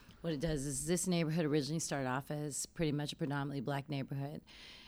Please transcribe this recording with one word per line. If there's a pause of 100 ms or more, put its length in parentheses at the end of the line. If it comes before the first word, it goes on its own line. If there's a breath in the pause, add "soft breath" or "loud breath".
(220 loud breath)
what
it
does
is
this
neighborhood
originally
started
off
as
pretty
much
a
predominantly
black
neighborhood. (480 loud breath)